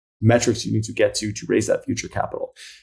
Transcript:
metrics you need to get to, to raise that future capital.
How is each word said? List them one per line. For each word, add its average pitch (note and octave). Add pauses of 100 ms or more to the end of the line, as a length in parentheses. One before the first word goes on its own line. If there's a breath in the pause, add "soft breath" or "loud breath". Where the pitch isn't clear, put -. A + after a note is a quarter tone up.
(200)
metrics A2+
you A2
need A2
to G#2+
get G#2
to, G#2+
to -
raise G#2
that -
future -
capital. - (280 loud breath)